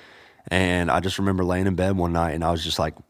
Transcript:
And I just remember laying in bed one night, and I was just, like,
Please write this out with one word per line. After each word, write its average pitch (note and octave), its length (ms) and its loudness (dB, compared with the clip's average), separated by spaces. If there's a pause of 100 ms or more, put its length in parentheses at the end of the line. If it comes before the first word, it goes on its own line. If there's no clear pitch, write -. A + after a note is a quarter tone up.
(500)
And F2+ 400 2
I D2+ 120 2
just F#2 180 -4
remember F#2+ 240 0
laying F2+ 240 0
in F#2 80 0
bed F#2+ 220 0
one F2 160 0
night, E2+ 180 0
and E2 120 -4
I E2 80 2
was E2 120 -2
just, D#2+ 160 -4
like, D#2 160 -2 (140)